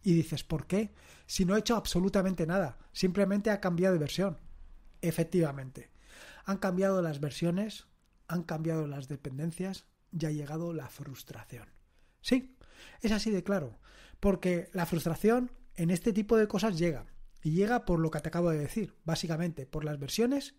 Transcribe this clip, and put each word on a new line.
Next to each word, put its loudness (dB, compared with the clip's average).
Y 4
dices, 2
"¿Por -6
qué? 0
Si 2
no 4
he 6
hecho 2
absolutamente 2
nada, 0
simplemente 2
ha 0
cambiado 4
de 4
versión". -2
Efectivamente, -2
han -2
cambiado 2
las -2
versiones, -2
han -2
cambiado -2
las -8
dependencias -6
y -4
ha -2
llegado -6
la -8
frustración. -16
Sí, 0
es 2
así 0
de 0
claro, -2
porque 2
la 0
frustración 2
en 2
este 2
tipo 2
de 6
cosas 0
llega, 0
y 0
llega 2
por 2
lo 2
que -4
te -4
acabo 2
de 2
decir, -4
básicamente -2
por -6
las -4
versiones 0